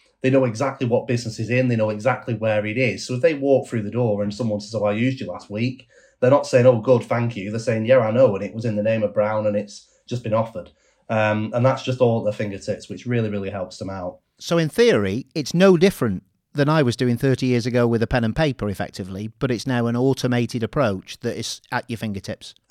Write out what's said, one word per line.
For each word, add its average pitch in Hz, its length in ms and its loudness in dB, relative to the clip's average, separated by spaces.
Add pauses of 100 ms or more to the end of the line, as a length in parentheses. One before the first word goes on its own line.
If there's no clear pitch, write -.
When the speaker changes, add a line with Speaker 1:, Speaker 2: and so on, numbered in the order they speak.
(220)
Speaker 1:
They 131 80 2
know 131 160 4
exactly 131 420 -2
what 117 200 0
business 120 320 -4
is 107 100 -4
in. 127 180 2
They 120 80 2
know 107 140 0
exactly 113 440 -2
where 107 320 -2
it 107 120 -4
is. 127 300 -2
So 127 80 -6
if 123 60 -6
they 165 120 4
walk 135 340 2
through 117 140 -4
the 101 100 -6
door 113 300 0
and 101 120 -2
someone 107 280 -4
says, - 140 -10
"Oh, 101 100 -2
I 104 80 2
used 127 260 0
you 98 80 -8
last - 220 -12
week," 113 380 -4 (340)
they're 123 80 6
not 139 180 4
saying, 123 180 6
"Oh, 120 140 8
good, 117 240 4
thank 117 320 -2
you." 98 140 -8
They're 110 100 -6
saying, 110 280 -2
"Yeah, 131 100 6
I 110 140 2
know, 120 240 4
and 95 80 -4
it 92 100 -8
was 113 100 -10
in 110 120 -2
the 104 80 -2
name 110 200 0
of 98 100 -2
Brown, 107 340 0
and 104 100 0
it's - 320 -10 (180)
just 120 160 -8
been 110 120 -2
offered." - 340 -4 (400)
Um, 107 440 0
and 123 120 2
that's 131 180 2
just 127 160 -4
all 113 200 4
at 95 40 -8
their 104 100 -2
fingertips, 98 540 -6
which 95 180 -12
really, 117 240 -2
really 98 200 -6
helps 92 280 -10
them 92 120 -10
out. 92 300 -10 (200)
Speaker 2:
So - 180 -2
in 160 120 0
theory, 127 560 2 (100)
it's 151 180 -6
no 185 220 6
different 147 480 0 (300)
than 143 160 2
I 156 140 4
was 120 120 2
doing 123 220 0
thirty 131 300 0
years 120 180 0
ago 120 200 2
with 117 160 2
a 110 60 -2
pen 123 160 0
and 110 100 0
paper, 139 360 -2
effectively, 95 600 -8 (100)
but 127 120 0
it's 117 160 -4
now 120 200 0
an 117 100 0
automated 123 640 0
approach 110 560 -2
that - 180 -6
is - 220 -8 (140)
at 123 160 -4
your 113 80 -6
fingertips. 104 580 -10 (160)